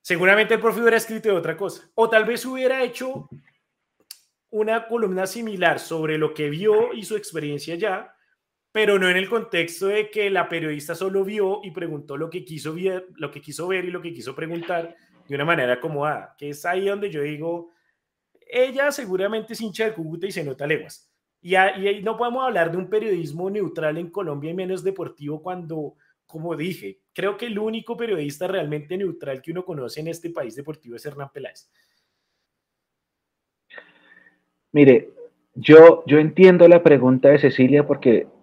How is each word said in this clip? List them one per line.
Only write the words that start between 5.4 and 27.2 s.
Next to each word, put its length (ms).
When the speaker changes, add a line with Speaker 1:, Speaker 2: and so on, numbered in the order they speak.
Speaker 1:
sobre 380
lo 160
que 160
vio 440
y 100
su 140
experiencia 560
allá, 400
pero 280
no 100
en 80
el 120
contexto 580
de 220
que 200
la 180
periodista 480
solo 280
vio 400
y 80
preguntó 460
lo 120
que 160
quiso 280
ver, 420
lo 160
que 100
quiso 260
ver 180
y 60
lo 100
que 120
quiso 220
preguntar 600
de 80
una 80
manera 300
acomodada, 640
que 120
es 160
ahí 200
donde 240
yo 140
digo, 480
ella 520
seguramente 640
es 80
hincha 240
del 100
Cúcuta 320
y 40
se 120
nota 240
leguas. 440
Y 140
a-, 220
y 100
ahí 160
no 120
podemos 300
hablar 260
de 60
un 100
periodismo 600
neutral 480
en 140
Colombia 400
y 20
menos 300
deportivo 580
cuando, 540
como 280
dije, 440
creo 260